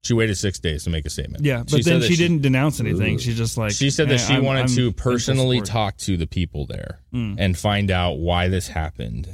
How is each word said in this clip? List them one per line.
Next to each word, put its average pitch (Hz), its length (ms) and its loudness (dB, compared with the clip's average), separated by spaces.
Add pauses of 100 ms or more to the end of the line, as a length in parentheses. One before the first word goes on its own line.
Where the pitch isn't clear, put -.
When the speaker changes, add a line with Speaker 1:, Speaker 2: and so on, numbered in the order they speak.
Speaker 1:
She 123 100 0
waited 113 220 2
six 101 240 -2
days 76 240 -4
to 87 60 -2
make 78 160 -2
a - 40 -6
statement. - 340 -6
Speaker 2:
Yeah, 135 180 0
but - 80 -8
Speaker 1:
She 147 120 4
said 147 120 4
Speaker 2:
then 170 60 4
Speaker 1:
that 117 80 2
Speaker 2:
she 175 80 4
Speaker 1:
she 165 60 2
Speaker 2:
didn't 170 200 4
denounce 135 380 2
anything. 107 360 0
Speaker 3:
Ooh. - 20 -4
Speaker 2:
She 117 160 -2
just, 113 240 -2
like, 110 140 -2
Speaker 1:
She 139 180 2
said 151 180 2
that 143 120 4
Speaker 2:
"Eh, 113 60 -2
Speaker 1:
she 139 80 2
Speaker 2:
I'm, 135 100 2
Speaker 1:
wanted 135 180 2
Speaker 2:
I'm 127 120 2
Speaker 1:
to 123 140 2
Speaker 2:
in 101 40 0
full - 200 -2
Speaker 1:
personally 127 460 2
Speaker 2:
support." 101 100 -4
Speaker 1:
talk 104 300 -2
to 95 180 -2
the 80 100 -2
people 80 400 -4
there - 340 -10 (140)
Speaker 2:
Mm. 110 240 -4
Speaker 1:
and 95 200 2
find 101 320 2
out 90 280 0
why 87 300 2
this 92 200 0
happened 62 640 -6